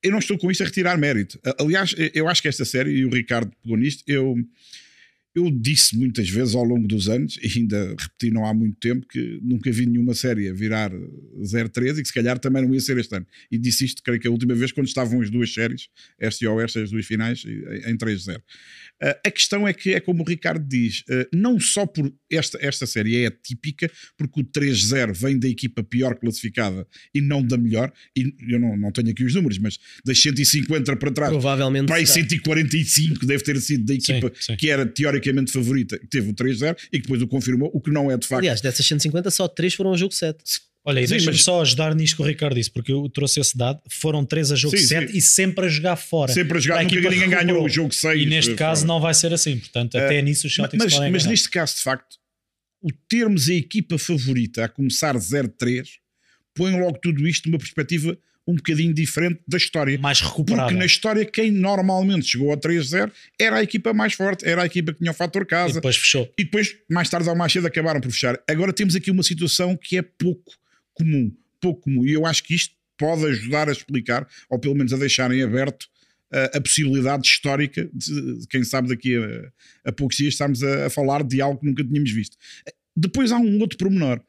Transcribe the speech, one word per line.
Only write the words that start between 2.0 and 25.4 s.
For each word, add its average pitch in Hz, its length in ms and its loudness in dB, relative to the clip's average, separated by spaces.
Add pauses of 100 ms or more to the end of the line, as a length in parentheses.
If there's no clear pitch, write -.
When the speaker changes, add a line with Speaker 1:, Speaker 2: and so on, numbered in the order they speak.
Speaker 1:
eu 156 160 2
acho 175 140 0
que 160 60 0
esta 135 140 -2
série, 135 280 0
e 135 160 2
o - 40 0
Ricardo 117 400 0 (120)
pegou 113 160 -2
nisto, 139 280 0
eu, 135 300 0 (960)
eu 170 160 2
disse 127 460 2
muitas 113 320 0
vezes 110 260 0
ao 123 80 2
longo 117 240 2
dos 101 220 0
anos, 127 340 -2
e 117 160 -2
ainda 104 400 -2
repeti - 320 -4
não 110 160 0
há 107 60 0
muito 107 260 0
tempo, 123 300 -2
que 117 340 -8
nunca 123 300 -2
vi 120 140 0
nenhuma 120 280 2
série 107 340 -2
a 92 40 -6
virar 107 400 -2 (500)
zero 113 280 -2
três 131 280 -2
e 147 40 -6
que 127 60 -6
se - 60 -8
calhar 123 240 0
também 135 240 0
não 131 120 2
ia 135 80 2
ser 131 160 -2
este 107 180 -4
ano. 90 100 -8 (240)
E 117 60 -4
disse 120 300 0
isto, - 160 -8
creio 117 180 -2
que 120 80 -4
a - 20 0
última 120 240 0
vez, 123 180 -2
quando 135 160 -2
estavam 123 340 0
as 104 80 -2
duas 117 240 0
séries, 117 340 -4 (300)
esta 110 260 -4
e 110 40 0
oeste, 113 320 -2
as 107 100 -4
duas 110 160 -4
finais, 113 400 -2
em, 104 460 -10
em 113 40 0
três 104 280 -4
zero. 92 180 -12 (600)
Ah, 143 240 -2
a 202 60 2
questão 202 340 0
é 196 60 0
que 190 200 -2
é 180 60 2
como 175 240 0
o - 40 -2
Ricardo 165 380 -2
diz, 120 460 0
ah, 127 240 0
não 220 240 4
só - 260 0
por 143 280 -4 (180)
esta, - 300 -2
esta 139 260 -4
série 110 380 0
é - 20 2
atípica, 139 640 -6 (260)
porque 147 240 -4
o 127 40 0
três 135 420 0
zero 120 260 0
vem 131 240 0
da 127 120 0